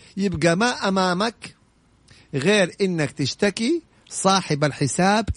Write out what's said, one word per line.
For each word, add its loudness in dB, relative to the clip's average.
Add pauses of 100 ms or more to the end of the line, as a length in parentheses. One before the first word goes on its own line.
(180)
يبقى 0
ما 0
أمامك -2 (760)
غير 2
إنك 0
تشتكي -2 (280)
صاحب 0
الحساب 0 (120)